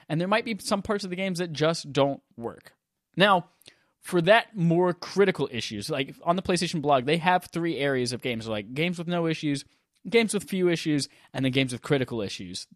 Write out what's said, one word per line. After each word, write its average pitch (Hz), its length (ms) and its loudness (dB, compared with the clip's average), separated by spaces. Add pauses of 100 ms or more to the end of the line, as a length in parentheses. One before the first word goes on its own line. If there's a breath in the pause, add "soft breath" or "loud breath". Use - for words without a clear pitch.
and 160 120 -2
there 175 60 0
might 226 180 0
be 226 140 -4
some 202 240 -2
parts 202 220 -4
of 185 60 -8
the 180 60 -6
games 185 220 -4
that 175 140 -4
just 151 400 0
don't 139 280 2 (160)
work. 113 360 -12 (440)
Now, 185 300 4 (540 soft breath)
for 175 220 0
that 208 340 4
more 175 360 4
critical 180 600 0
issues, 110 360 -6
like, 143 360 -4
on 175 120 2
the 190 60 -4
PlayStation 175 400 0
blog, 139 220 4
they 156 140 2
have 180 260 2
three 165 320 -4
areas 127 360 0
of 120 100 -6
games, 113 260 -4
like, 107 260 -6
games 165 240 -2
with 170 100 -6
no 175 180 0
issues, 151 380 -2 (440)
games 226 260 2
with 196 100 -2
few 180 240 0
issues, 156 400 0 (240 soft breath)
and 131 120 -4
then 131 80 0
games 131 200 0
with 117 100 -8
critical 127 380 0
issues. 95 560 -8